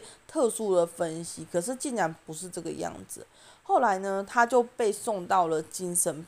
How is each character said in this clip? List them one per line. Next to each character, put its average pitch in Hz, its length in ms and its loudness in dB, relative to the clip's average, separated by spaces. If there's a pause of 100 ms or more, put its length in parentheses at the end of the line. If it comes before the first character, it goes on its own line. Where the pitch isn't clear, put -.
(280)
特 269 220 2
殊 208 260 0
的 175 100 6
分 170 380 -6
析， 160 280 -12
可 175 80 2
是 240 160 -4
竟 247 200 -6
然 165 200 0 (100)
不 160 80 -12
是 175 140 -12
这 180 140 -10
个 160 100 -8
样 - 220 -6 (140)
子。 - 180 -14 (380)
后 392 160 4
来 214 180 4
呢， 196 300 -2
他 233 180 4
就 240 160 4
被 233 300 0
送 208 340 -4
到 180 220 4
了 156 160 0
精 180 320 -6
神 165 320 0